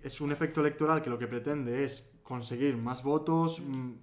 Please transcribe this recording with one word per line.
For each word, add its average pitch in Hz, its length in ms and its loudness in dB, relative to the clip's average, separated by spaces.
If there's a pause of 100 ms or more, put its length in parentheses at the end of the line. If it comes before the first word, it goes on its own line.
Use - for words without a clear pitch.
es 135 180 -8
un 147 100 0
efecto 156 300 0
electoral 151 400 4
que - 80 -4
lo 120 80 -2
que 117 100 -4
pretende 123 580 -2
es - 240 -8 (120)
conseguir 123 540 -2
más 117 280 -4
votos, 160 580 2
mm, 131 420 -6